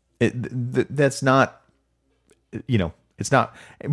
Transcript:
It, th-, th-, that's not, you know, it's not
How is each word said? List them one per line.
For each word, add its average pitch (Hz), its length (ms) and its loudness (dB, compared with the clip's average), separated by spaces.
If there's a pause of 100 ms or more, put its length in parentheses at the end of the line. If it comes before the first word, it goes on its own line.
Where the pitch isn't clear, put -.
(200)
It, 117 120 2
th-, 123 440 -6
th-, 131 160 0
that's 139 320 0
not, 131 380 2 (1040)
you 123 100 2
know, 85 160 -2 (240)
it's - 140 -6
not 127 240 2 (380)